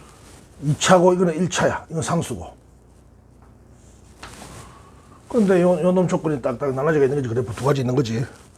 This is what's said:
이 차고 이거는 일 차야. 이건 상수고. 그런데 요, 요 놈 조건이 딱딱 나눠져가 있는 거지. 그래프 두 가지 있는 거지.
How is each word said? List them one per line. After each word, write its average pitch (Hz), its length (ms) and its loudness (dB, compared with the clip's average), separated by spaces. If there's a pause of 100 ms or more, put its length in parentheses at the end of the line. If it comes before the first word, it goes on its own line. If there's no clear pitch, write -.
(640)
이 143 140 -2
차고 185 360 6
이거는 180 220 0
일 175 140 -2
차야. - 400 -2
이건 160 120 -6
상수고. 123 560 -6 (2750)
그런데 196 320 4
요, 180 200 4
요 180 100 2
놈 180 160 2
조건이 156 340 -2
딱딱 131 320 -4
나눠져가 143 320 2
있는 135 160 0
거지. 127 80 -6
그래프 113 240 -4
두 - 120 -10
가지 139 160 2
있는 127 140 -2
거지. 113 300 -2 (320)